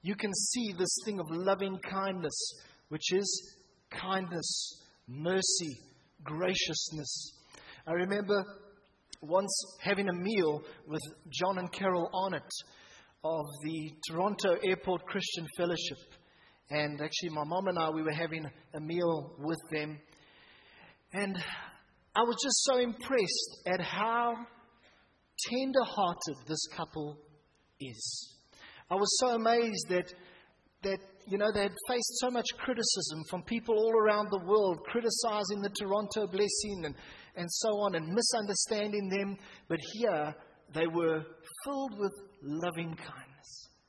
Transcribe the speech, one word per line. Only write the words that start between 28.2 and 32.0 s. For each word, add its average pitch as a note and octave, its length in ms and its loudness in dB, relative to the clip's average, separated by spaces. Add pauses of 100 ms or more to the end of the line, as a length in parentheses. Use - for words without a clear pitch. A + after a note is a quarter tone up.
I F3 60 0
was G3+ 240 2
so B3+ 160 4
amazed A3+ 540 4
that, F3+ 260 2 (680)
that, G3 180 0 (260)
you G3+ 120 0
know, G#3 140 4
they G3+ 100 2
had G3 120 0 (140)
faced A#3+ 320 0